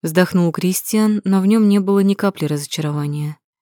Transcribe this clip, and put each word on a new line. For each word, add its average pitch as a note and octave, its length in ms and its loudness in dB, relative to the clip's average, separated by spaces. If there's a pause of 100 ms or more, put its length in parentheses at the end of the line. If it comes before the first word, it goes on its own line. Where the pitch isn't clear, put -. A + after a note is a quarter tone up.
вздохнул E3+ 520 2
Кристиан, G#3+ 720 -2
но F#3+ 160 2
в F#3 60 0
нем G#3+ 220 4
не G3+ 120 4
было G3 200 0
ни G3 140 2
капли G3 320 -2
разочарования. D3 920 -6 (220)